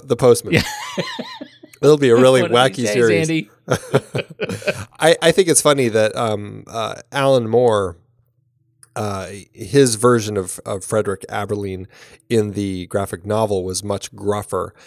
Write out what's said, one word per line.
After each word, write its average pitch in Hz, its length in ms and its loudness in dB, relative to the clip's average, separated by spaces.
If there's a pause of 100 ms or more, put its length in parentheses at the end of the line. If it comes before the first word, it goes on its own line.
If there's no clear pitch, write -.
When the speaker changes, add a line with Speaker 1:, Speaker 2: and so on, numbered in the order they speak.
Speaker 1:
The 131 140 -2
Postman. 123 380 4
Speaker 2:
Yeah. - 80 2 (1160)
Speaker 1:
It'll 147 160 6
be 139 120 4
a 117 80 6
really 131 240 6
Speaker 2:
<laughs> - 0 -
One - 100 -2
of 120 60 4
Speaker 1:
wacky 127 180 2
Speaker 2:
these 120 120 -2
days, 107 60 0
Speaker 1:
series. 139 360 2
Speaker 2:
Andy. 160 200 -4 (160)
Speaker 1:
<laughs> - 1300 -6
I, 165 220 4
I 165 100 4
think 185 160 2
it's 151 140 4
funny 139 260 4
that, 107 300 2
um, 107 500 -6
uh, 110 280 -8 (180)
Alan 135 340 2
Moore, 107 480 2 (1040)
uh, 98 320 -6 (240)
his 113 420 2
version 107 400 2
of, 92 300 -6
of 104 180 -6
Frederick 104 460 -2
Aberline 101 580 -6 (400)
in 107 240 0
the 95 360 -6
graphic 98 380 -6
novel 104 380 -2
was 92 220 -6
much 101 280 -8
gruffer, 101 600 -6 (140)